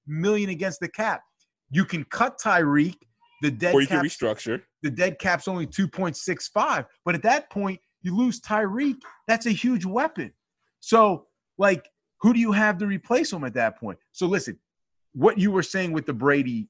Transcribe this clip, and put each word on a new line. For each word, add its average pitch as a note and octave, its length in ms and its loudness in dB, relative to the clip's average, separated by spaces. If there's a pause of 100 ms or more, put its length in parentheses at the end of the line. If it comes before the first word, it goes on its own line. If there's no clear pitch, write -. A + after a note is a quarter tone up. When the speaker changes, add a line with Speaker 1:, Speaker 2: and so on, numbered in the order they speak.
Speaker 1:
million G3 420 0
against F3+ 300 -6
the E3+ 100 -6
cap. G#3+ 320 -4 (480)
You E3+ 160 2
can D#3+ 200 -6
cut A#3+ 340 -2
Tyreek, D#3+ 560 2 (460)
the D3 100 0
dead E3 240 0
Speaker 2:
Or C#3 60 6
you C#3 60 2
can D#3+ 140 0
Speaker 1:
cap's, D#3 160 -4
Speaker 2:
restructure. A2+ 440 -4 (200)
Speaker 1:
the D#3 80 -4
dead E3+ 300 -2
cap's F3+ 280 -2
only F3+ 200 -4
two G3 200 -2
point F3+ 300 -6
six - 300 -6
five. G#3+ 380 -2 (180)
But F3 100 -2
at E3+ 100 -4
that C4 280 2
point, F#3+ 280 -4 (220)
you F3+ 140 -4
lose A#3+ 260 0
Tyreek. A3 540 -2 (320)
That's A3+ 180 0
a A#3 60 2
huge G#3+ 340 0
weapon. G3+ 480 -4 (460)
So, G#3+ 480 2 (300)
like, G3 300 2 (340)
who A#3 120 8
do A#3 60 2
you A#3 120 2
have G#3 280 2
to G#3 80 -2
replace A#3 440 0
him E3 120 -6
at A#2+ 100 -6
that A2+ 260 0
point? G2 180 -8 (160)
So F3+ 120 -2
listen, E3+ 320 -2 (560)
what G#3+ 240 4
you G3+ 140 2
were F#3 120 0
saying F#3 300 -4
with D#3 140 -4
the D3 60 -4
Brady, B2+ 560 0